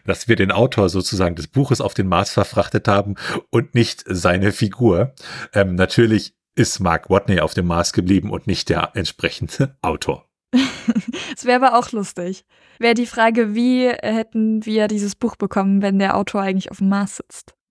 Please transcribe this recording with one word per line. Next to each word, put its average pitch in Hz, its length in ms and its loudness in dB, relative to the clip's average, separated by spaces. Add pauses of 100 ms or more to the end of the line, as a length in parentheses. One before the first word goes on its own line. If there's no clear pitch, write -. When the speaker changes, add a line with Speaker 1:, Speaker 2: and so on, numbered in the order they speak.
Speaker 1:
dass - 240 -4
wir 113 80 4
den 98 140 2
Autor 101 380 2
sozusagen 90 480 -2
des 85 100 -10
Buches 131 340 0
auf 101 140 -4
den 95 140 -2
Mars 90 240 2
verfrachtet - 560 0
haben 101 260 0 (360)
und 120 240 0
nicht 120 320 0
seine 92 460 0
Figur. 107 600 2 (380)
Ähm, 95 220 0
natürlich 107 600 2 (200)
ist - 260 0
Mark 85 300 -2
Watney 95 300 2
auf 78 140 0
dem 90 120 -2
Mars 85 260 0
geblieben 98 380 2
und 92 160 -8
nicht - 220 -4
der 82 260 -2
entsprechende - 840 -4
<laughs> - 40 -20
Autor. - 460 -6 (240)
Speaker 2:
<laughs> 247 80 4 (760)
Es - 80 -14
wäre 247 200 2
aber 240 140 4
auch 240 140 -4
lustig. 190 520 -8 (340)
Wäre 233 160 2
die 240 120 0
Frage, 226 480 2
wie 247 340 2
hätten 220 760 -2
wir 214 240 0
dieses 202 260 -4
Buch - 220 -4
bekommen, 196 460 0
wenn 196 160 2
der 196 180 2
Autor 202 240 -4
eigentlich 190 300 -2
auf - 80 -14
dem 190 100 0
Mars 202 300 0
sitzt? - 360 -20 (160)